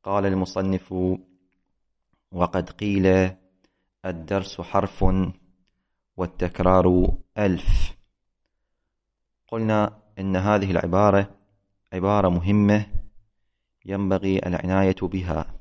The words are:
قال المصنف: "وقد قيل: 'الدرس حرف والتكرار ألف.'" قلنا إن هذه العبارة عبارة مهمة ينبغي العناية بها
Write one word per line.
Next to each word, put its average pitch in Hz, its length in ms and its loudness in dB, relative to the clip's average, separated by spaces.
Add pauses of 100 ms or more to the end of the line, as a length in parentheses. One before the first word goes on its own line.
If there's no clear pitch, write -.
قال 98 220 0
المصنف: 95 680 -2 (1400)
"وقد 90 380 -4
قيل: 95 680 2 (720)
'الدرس 92 560 -8
حرف 98 440 -2 (1120)
والتكرار 90 1000 2 (200)
ألف.'" - 580 2 (1500)
قلنا 110 540 0 (180)
إن 95 160 -4
هذه 98 360 2
العبارة 98 640 2 (580)
عبارة 95 360 0
مهمة 101 560 2 (1000)
ينبغي 95 540 -2
العناية 92 600 0
بها 87 600 -6